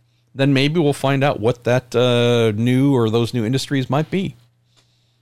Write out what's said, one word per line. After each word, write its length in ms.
Then 180
maybe 280
we'll 120
find 320
out 160
what 240
that, 300
uh, 600
new 380
or 160
those 240
new 100
industries 460
might 200
be. 260